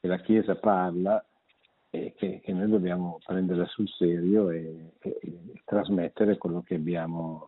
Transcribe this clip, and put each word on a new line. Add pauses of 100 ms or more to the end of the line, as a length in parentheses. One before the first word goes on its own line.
che
la
Chiesa
parla (640)
e
che,
che
noi
dobbiamo
prenderla
sul
serio
e,
e,
e
trasmettere
quello
che
abbiamo